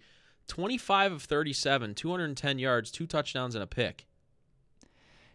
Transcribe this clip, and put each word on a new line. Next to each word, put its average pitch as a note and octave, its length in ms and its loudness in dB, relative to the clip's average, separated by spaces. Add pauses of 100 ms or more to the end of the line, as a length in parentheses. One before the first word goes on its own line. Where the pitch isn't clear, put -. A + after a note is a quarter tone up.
(480)
twenty-five G3 640 2
of D3+ 100 -6
thirty-seven, C#3 720 0
two D#3+ 160 -4
hundred E3+ 280 -2
ten C#3 200 0
yards, B2+ 320 2
two - 160 -6
touchdowns, C3+ 480 -2
and G#2+ 100 -2
a F#2 40 -4
pick. - 400 -2 (1300)